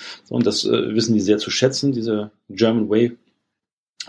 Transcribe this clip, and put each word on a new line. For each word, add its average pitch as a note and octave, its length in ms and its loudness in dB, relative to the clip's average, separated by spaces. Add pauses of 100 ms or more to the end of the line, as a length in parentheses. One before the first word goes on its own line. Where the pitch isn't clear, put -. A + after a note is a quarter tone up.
(240)
So, - 120 -8
und A#2+ 120 2
das, - 160 0
äh, - 320 0
wissen A2+ 180 2
die G#2+ 60 4
sehr G#2 180 4
zu F#2+ 140 -6
schätzen, C3+ 400 0
diese A2 400 -4 (160)
German A2 420 0
Way. A#2 280 2 (920)